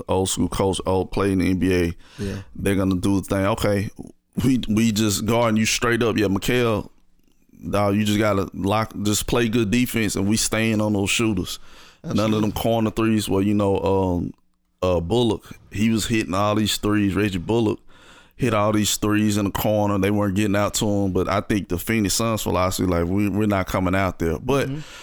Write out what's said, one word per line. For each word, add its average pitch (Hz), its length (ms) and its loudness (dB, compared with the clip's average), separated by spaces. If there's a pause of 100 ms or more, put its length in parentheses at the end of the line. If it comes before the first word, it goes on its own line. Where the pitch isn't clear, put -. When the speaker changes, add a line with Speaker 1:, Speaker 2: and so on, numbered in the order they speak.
Speaker 1:
old 92 220 0
school 92 180 0
coach, 95 380 0
old, 92 260 0
played 98 220 0
in 92 60 2
the 87 100 2
N 92 100 0
B 92 140 2
A. 87 200 2 (240)
Speaker 2:
Yeah. 101 180 -6 (200)
Speaker 1:
They're 98 200 -2
gonna 95 200 0
do 98 240 0
the 87 80 -6
thing. 98 200 0
"Okay, 104 420 -2 (560)
we, 127 240 2
we 110 240 2
just 104 320 0
guarding 117 320 2
you 110 80 2
straight 117 360 0
up. 110 160 2
Yeah, 104 100 2
Mikal, 113 600 0 (840)
dawg, 101 260 2
you 107 100 2
just 104 140 2
gotta 98 340 2
lock, 101 400 -2 (100)
just 104 240 0
play 120 220 2
good 110 220 0
defense, 123 440 0
and 98 120 0
we 110 100 2
staying 110 440 0
on 107 120 0
those 98 160 0
shooters. 107 500 0 (440)
None 160 80 -8
of 107 60 0
them 104 80 2 (260)
Speaker 2:
Absolutely. - 0 - (100)
Speaker 1:
corner 113 300 2
threes." 113 360 0
Well, 98 140 0
you 104 140 2
know, 98 240 2
um, 92 540 0 (480)
uh, 90 180 2
Bullock, 104 520 0 (200)
he 107 180 0
was 113 180 0
hitting 110 260 -2
all 104 220 0
these 107 220 0
threes. 104 380 2
Reggie 98 240 0
Bullock 107 400 0 (580)
hit 117 160 0
all 107 200 2
these 104 240 0
threes 104 400 2
in 104 80 0
the 92 60 0
corner. 104 460 0
They 98 140 2
weren't 101 240 0
getting 101 220 0
out 101 160 0
to - 120 -2
him. 101 280 0
But 90 160 0
I 98 100 0
think 101 300 -2
the 90 100 -2
Phoenix 110 360 0
Suns 113 280 -2
philosophy, 92 440 0
like, 85 180 0
"We, 98 240 0
we're 104 180 0
not 98 200 0
coming 92 280 0
out 95 240 -2
there." 82 200 0
But 131 280 -2
Speaker 2:
Mm-hmm. 139 120 -8 (240)